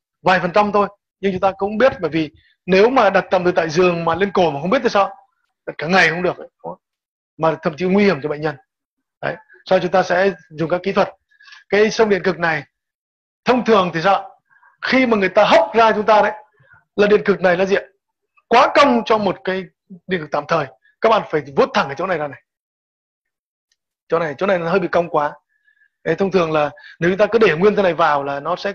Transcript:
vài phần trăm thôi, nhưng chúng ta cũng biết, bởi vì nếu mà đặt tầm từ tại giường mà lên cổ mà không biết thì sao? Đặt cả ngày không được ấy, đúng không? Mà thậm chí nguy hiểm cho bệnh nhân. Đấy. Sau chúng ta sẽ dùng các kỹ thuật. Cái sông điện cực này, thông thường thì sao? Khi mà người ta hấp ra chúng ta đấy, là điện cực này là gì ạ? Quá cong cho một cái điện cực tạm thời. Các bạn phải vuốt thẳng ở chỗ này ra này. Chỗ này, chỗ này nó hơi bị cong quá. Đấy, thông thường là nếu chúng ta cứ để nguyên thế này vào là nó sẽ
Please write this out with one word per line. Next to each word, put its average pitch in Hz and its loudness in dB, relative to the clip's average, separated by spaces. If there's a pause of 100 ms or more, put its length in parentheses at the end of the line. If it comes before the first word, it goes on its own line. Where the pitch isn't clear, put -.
(220)
vài 180 2
phần 175 -6
trăm 208 2
thôi, 202 0 (320)
nhưng 196 -2
chúng 180 -6
ta 190 0
cũng 208 -4
biết, 262 2
bởi 165 -4
vì 156 -4 (340)
nếu 190 4
mà 247 2
đặt 190 2
tầm 180 0
từ 180 2
tại 175 0
giường 170 0
mà 165 0
lên 190 -2
cổ 170 2
mà 139 -8
không 170 -6
biết 254 2
thì 233 0
sao? 196 0 (500)
Đặt 160 -10
cả 147 -8
ngày 175 4
không 170 -4
được 170 -2
ấy, 156 -18 (160)
đúng 165 -12
không? 180 -18 (560)
Mà 156 0
thậm 170 -4
chí 170 -4
nguy 190 2
hiểm 180 2
cho 151 -6
bệnh 147 -10
nhân. 151 -4 (680)
Đấy. 143 -6 (300)
Sau 185 2
chúng 175 -4
ta 185 2
sẽ 185 0 (180)
dùng 156 -6
các 175 -4
kỹ 196 -4
thuật. 190 0 (600)
Cái 208 2
sông 220 0
điện 190 0
cực 175 -2
này, 160 -4 (840)
thông 240 0
thường 190 2
thì 160 -6
sao? 190 -2 (420)
Khi 262 0
mà 226 2
người 190 0
ta 165 4
hấp 320 2
ra 226 4
chúng 202 -4
ta 214 4
đấy, 208 0 (640)
là 202 2
điện 202 4
cực 190 0
này 175 2
là 190 0
gì 190 0
ạ? - 0 (680)
Quá 262 4
cong 262 4
cho 226 2
một 196 -2
cái 190 -6 (440)
điện 180 -4
cực 151 -14
tạm 147 -4
thời. 160 -2 (360)
Các 220 4
bạn 214 4
phải 156 -2 (140)
vuốt 262 2
thẳng 185 0
ở 139 -12
chỗ 175 -6
này 185 -2
ra 151 -6
này. 135 -18 (1700)
Chỗ 165 -2
này, 156 -6
chỗ 185 -6
này 190 0
nó 165 -6
hơi 165 0
bị 170 -4
cong 170 -2
quá. 151 -2 (680)
Đấy, 165 -2
thông 190 -2
thường 165 0
là 151 0 (300)
nếu 165 0
chúng 185 -2
ta 208 2
cứ 214 0
để 190 4
nguyên 190 2
thế 196 0
này 180 2
vào 147 0
là 139 -6
nó 156 -6
sẽ 202 -8